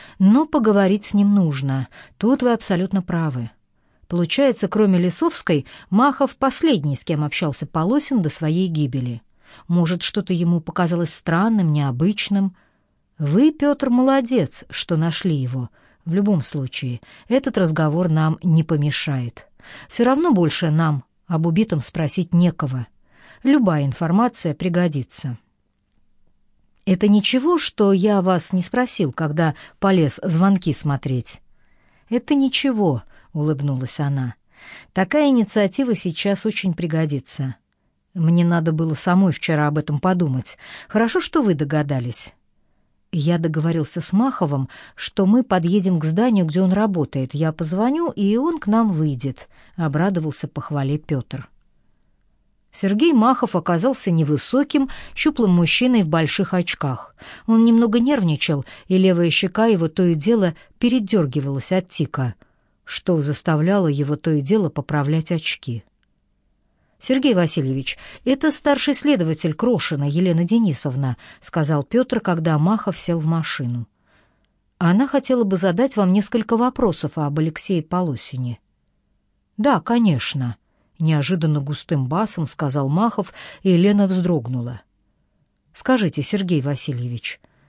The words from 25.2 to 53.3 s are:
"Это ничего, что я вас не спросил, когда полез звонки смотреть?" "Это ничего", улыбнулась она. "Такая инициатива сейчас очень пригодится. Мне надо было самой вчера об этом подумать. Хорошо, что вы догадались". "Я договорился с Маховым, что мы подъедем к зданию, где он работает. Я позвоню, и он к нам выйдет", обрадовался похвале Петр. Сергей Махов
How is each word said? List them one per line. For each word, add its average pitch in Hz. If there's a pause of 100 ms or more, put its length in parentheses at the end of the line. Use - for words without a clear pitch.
"Это 185
ничего, 254
что -
я 202
вас 180
не 180
спросил, 190
когда 160 (240)
полез 185
звонки 180
смотреть?" 135 (720)
"Это 247
ничего", 247 (280)
улыбнулась 143
она. 139 (580)
"Такая 285
инициатива 226
сейчас 190
очень 190
пригодится. 151 (580)
Мне 170
надо 170
было 160
самой 185
вчера 147
об 147
этом 147
подумать. 175 (300)
Хорошо, 226
что 320
вы 202
догадались". 139 (800)
"Я 170
договорился 165
с -
Маховым, 180 (280)
что -
мы 233
подъедем 180
к 151
зданию, 196
где 160
он 185
работает. 175
Я 160
позвоню, 214
и 208
он 320
к -
нам 220
выйдет", 143 (280)
обрадовался 160
похвале 143
Петр. 151 (1200)
Сергей 214
Махов 254